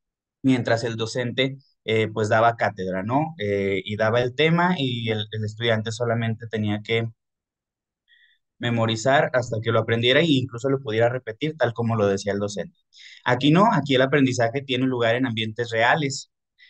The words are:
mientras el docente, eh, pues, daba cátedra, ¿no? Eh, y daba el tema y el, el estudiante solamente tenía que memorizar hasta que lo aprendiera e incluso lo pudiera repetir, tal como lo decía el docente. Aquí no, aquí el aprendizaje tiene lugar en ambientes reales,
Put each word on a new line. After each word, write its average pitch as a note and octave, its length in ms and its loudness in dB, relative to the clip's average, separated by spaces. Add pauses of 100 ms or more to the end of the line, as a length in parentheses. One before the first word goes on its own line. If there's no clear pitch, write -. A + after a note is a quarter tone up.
(420)
mientras A#2 420 0
el A2+ 120 -4
docente, B2 600 -2 (260)
eh, A2 240 0
pues, G#2+ 200 -2
daba A2+ 280 4
cátedra, F#2+ 480 -4
¿no? D3 340 -2
Eh, G2 460 -2
y G#2 120 -6
daba A2 260 2
el B2+ 120 -4
tema E3+ 440 2
y A#2 320 -2
el, G#2+ 220 -4
el G#2+ 120 -6
estudiante A2 480 -2
solamente A2+ 560 -4
tenía G#2+ 340 -2
que A2+ 260 -2 (1500)
memorizar A#2 760 2
hasta A2+ 280 -2
que A2+ 100 -2
lo A2 80 2
aprendiera A#2 400 2
e E3+ 60 2
incluso C3 440 0
lo C3+ 100 0
pudiera A2+ 280 0
repetir, B2+ 480 -6
tal A#2+ 180 0
como A2+ 220 -2
lo G#2 100 2
decía G2 260 0
el G2+ 60 -2
docente. G2+ 400 -6 (460)
Aquí C3 260 2
no, F#3 220 6
aquí C#3 240 0
el C3 60 4
aprendizaje C3 600 2
tiene C3 240 -2
lugar A#2+ 300 0
en C3 100 0
ambientes A2 440 -4
reales, C3+ 600 0 (400)